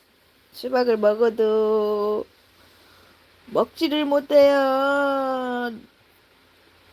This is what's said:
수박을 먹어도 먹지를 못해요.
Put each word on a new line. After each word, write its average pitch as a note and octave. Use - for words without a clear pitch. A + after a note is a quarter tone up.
수박을 B3
먹어도 G#3+
먹지를 C#4+
못해요. C#4